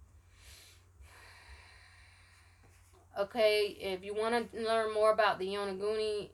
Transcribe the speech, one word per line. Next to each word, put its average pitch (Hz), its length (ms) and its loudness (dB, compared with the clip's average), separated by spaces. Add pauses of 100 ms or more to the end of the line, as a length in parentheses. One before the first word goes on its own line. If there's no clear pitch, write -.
(3250)
Okay, 208 640 2
if 190 240 -6
you 202 100 -8
wanna 226 400 0
learn 220 400 0
more 214 200 6
about 202 260 2
the 185 80 -4
Yonaguni, 202 880 -4